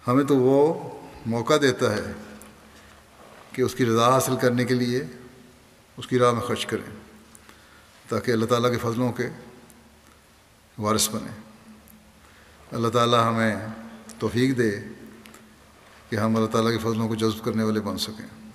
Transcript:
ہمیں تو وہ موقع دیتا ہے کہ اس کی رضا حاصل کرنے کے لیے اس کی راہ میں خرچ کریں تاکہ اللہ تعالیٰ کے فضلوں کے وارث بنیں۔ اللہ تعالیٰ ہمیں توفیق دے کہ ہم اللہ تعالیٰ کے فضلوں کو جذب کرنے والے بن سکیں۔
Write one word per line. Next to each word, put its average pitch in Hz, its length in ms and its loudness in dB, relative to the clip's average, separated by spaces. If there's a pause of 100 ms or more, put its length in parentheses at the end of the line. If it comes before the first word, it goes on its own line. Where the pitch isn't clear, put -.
ہمیں 131 160 4
تو 139 140 4
وہ 139 520 4 (360)
موقع 117 360 0
دیتا 123 340 2
ہے - 180 -6 (1400)
کہ 131 100 -4
اس 120 140 0
کی 131 100 2
رضا 117 240 4
حاصل 127 260 4
کرنے 123 300 2
کے 120 80 0
لیے 123 300 0 (920)
اس 123 100 -12
کی 127 120 2
راہ 120 120 6
میں 117 100 0
خرچ 104 240 -4
کریں - 340 -8 (1080)
تاکہ 113 220 -2
اللہ 113 140 2
تعالیٰ 120 260 2
کے 120 60 -2
فضلوں 117 340 -2
کے 123 180 -4 (1500)
وارث 104 320 0
بنیں۔ - 320 -10 (1300)
اللہ 117 160 -2
تعالیٰ 117 400 4
ہمیں 113 280 2 (640)
توفیق 120 380 0
دے 113 140 2 (1400)
کہ 117 60 -6
ہم 113 200 0
اللہ 110 120 2
تعالیٰ 113 240 0
کے 113 60 -2
فضلوں 113 300 -2
کو 113 80 -2
جذب 110 300 -2
کرنے 110 180 -2
والے 107 160 0
بن 98 180 -6
سکیں۔ - 460 -10 (120)